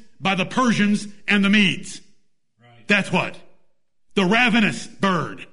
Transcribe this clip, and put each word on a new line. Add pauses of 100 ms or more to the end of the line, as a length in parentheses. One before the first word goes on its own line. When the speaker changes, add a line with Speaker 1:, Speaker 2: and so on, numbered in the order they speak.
(200)
Speaker 1:
by
the
Persians (200)
and
the
Medes. (580)
Speaker 2:
Right.
Speaker 1:
That's
what. (800)
The
ravenous
bird